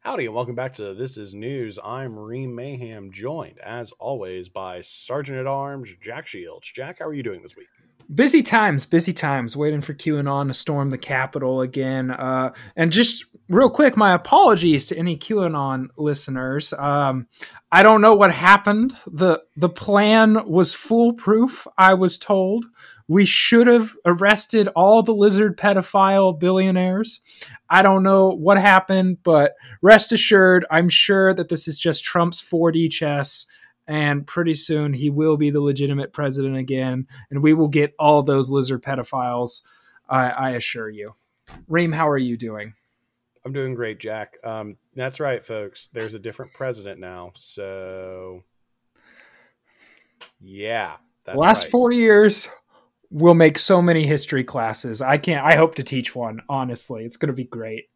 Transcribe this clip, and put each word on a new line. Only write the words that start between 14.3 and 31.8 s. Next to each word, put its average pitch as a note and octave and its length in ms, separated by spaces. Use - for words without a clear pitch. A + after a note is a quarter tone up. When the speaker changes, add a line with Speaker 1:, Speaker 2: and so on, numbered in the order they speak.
Speaker 2:
to D#3+ 100
any E3 200
Q G#3 260
anon C#3 540
listeners. C#3+ 760
Um, C#3 520
I F3 100
don't G#3+ 180
know G#3+ 140
what G3+ 160
happened. G3+ 680
The, E3+ 340
the E3 120
plan G#3+ 800
was E3+ 240
foolproof, A#3 960
I F#3+ 180
was F#3 220
told. G3+ 500
We G3 160
should - 440
have A#3 360
arrested G3+ 680
all G#3 300
the A3+ 100
lizard G3+ 420
pedophile G3 840
billionaires. F#3 800
I F3+ 120
don't F#3+ 200
know F#3+ 280
what F#3 280
happened, F#3+ 640
but D3 320
rest G#3+ 300
assured, F#3+ 640
I'm E3+ 160
sure F#3+ 440
that F3+ 160
this E3 200
is D3+ 100
just - 260